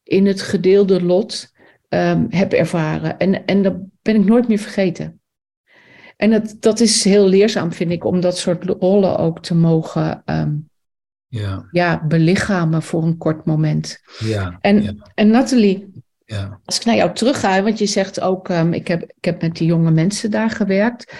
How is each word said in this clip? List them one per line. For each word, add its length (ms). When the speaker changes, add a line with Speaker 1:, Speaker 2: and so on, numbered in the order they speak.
Speaker 1:
in 240
het 160
gedeelde 600
lot, 500
ehm, 400
heb 240
ervaren. 640
En, 260
en 180
dat 120
ben 120
ik 100
nooit 240
meer 100
vergeten. 640
En 140
dat, 300
dat 200
is 240
heel 240
leerzaam, 440
vind 180
ik, 140
om 160
dat 180
soort 260
rollen 520
ook 260
te 120
mogen, 720
ehm, 280
Speaker 2:
Ja. 420
Speaker 1:
ja, 360
belichamen 760
voor 200
een 160
kort 260
moment. 540
Speaker 2:
Ja, 420
Speaker 1:
En, 220
Speaker 2:
ja. 120
Speaker 1:
en 160
Nathalie, 720
Speaker 2:
Ja. 400
Speaker 1:
als 140
ik 60
naar 120
jou 180
terug 260
ga, 220
want 160
je 80
zegt 340
ook, 280
ehm, 240
ik 160
heb, 140
ik 220
heb 180
met 140
die 100
jonge 240
mensen 400
daar 200
gewerkt. 680